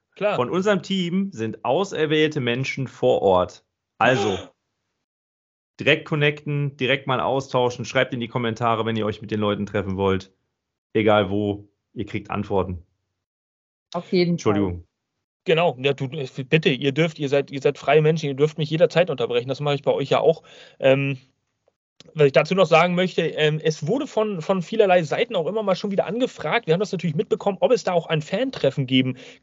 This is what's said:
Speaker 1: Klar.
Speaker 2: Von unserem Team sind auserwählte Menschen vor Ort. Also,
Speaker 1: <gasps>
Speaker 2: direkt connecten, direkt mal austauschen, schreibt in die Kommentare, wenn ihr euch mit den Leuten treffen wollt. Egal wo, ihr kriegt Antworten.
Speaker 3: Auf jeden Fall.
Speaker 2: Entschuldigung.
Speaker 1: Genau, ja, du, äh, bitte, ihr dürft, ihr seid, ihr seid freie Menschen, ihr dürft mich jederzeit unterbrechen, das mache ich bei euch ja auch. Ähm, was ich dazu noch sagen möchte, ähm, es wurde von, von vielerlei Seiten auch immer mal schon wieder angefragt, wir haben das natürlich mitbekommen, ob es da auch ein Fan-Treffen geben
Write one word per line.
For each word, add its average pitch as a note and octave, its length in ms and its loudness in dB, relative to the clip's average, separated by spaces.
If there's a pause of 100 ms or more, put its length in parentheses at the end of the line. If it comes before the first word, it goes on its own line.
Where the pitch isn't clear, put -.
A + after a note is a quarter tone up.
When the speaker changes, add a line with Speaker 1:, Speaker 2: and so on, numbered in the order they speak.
(160)
Speaker 1:
Klar. G3 200 -2
Speaker 2:
Von B2 140 -2
unserem F#3+ 320 0
Team F#3+ 500 -2
sind A2 320 -6
auserwählte D#3 760 0
Menschen B2 480 -4
vor - 340 0
Ort. F2+ 420 2 (340)
Also, A2 400 2 (680)
Speaker 1:
<gasps> - 720 -20
Speaker 2:
direkt D3+ 240 2
connecten, D3 720 -2
direkt C3 300 -2
mal B2+ 140 0
austauschen, B2 640 -2
schreibt C3 260 0
in B2+ 80 -6
die A#2 80 -6
Kommentare, A#2 560 -2
wenn A2+ 120 -2
ihr G#2+ 100 -2
euch G#2+ 160 -6
mit G#2 80 -16
den G#2+ 100 -2
Leuten G#2 240 0
treffen F#2+ 320 -4
wollt. F#2+ 340 0 (600)
Egal G#2 380 4
wo, G2+ 400 -4 (240)
ihr A2 100 -8
kriegt G2 260 -10
Antworten. F#2+ 520 -4 (1120)
Speaker 3:
Auf F3 180 -6
jeden F3+ 140 4
Fall. F3 60 0
Speaker 2:
Entschuldigung. G2+ 520 0 (600)
Speaker 1:
Genau, E3 340 2
ja, C#3 140 0
du, C3+ 100 -6
äh, C3+ 240 -8 (160)
bitte, E3 240 2
ihr C#3 240 0
dürft, D#3+ 260 -2
ihr C#3+ 120 -4
seid, C#3 200 0
ihr C#3 120 -8
seid C#3+ 160 0
freie D3+ 240 4
Menschen, D#3 240 0
ihr C#3 80 -4
dürft D3 240 0
mich D#3 100 -2
jederzeit E3 400 2
unterbrechen, A#2+ 400 -4
das C3+ 120 -6
mache D3 140 -2
ich C#3 80 -6
bei - 80 0
euch C3+ 200 -2
ja B2+ 100 4
auch. D#3+ 220 2 (360)
Ähm, C3+ 380 2 (960)
was D3+ 120 4
ich C3+ 60 2
dazu D#3 220 4
noch F#3 120 4
sagen E3 280 4
möchte, F3+ 280 0
ähm, D3+ 400 0
es D#3 240 -2
wurde C4 200 -2
von, G#3 360 -4
von F#3+ 180 0
vielerlei F3+ 420 4
Seiten D#3+ 320 -4
auch E3+ 120 -2
immer G#3 160 -4
mal F#3+ 140 0
schon G#3 140 -6
wieder G3 140 0
angefragt, A3 640 -4
wir D#3+ 80 2
haben F3 60 0
das G#3 120 -2
natürlich E3 240 -4
mitbekommen, G3+ 440 -2
ob G#3 120 4
es A#3 120 2
da F#3 100 0
auch E3 120 0
ein D#3+ 140 -2
Fan-Treffen E3+ 640 -2
geben B2+ 300 2 (260)